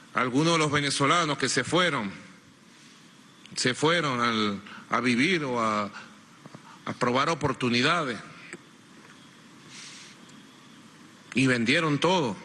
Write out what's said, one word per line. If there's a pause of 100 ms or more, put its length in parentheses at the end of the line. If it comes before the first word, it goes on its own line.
(120)
algunos
de
los
venezolanos
que
se
fueron, (1400)
se
fueron
al, (300)
a
vivir
o
a, (1000)
a
probar
oportunidades (3250)
y
vendieron
todo.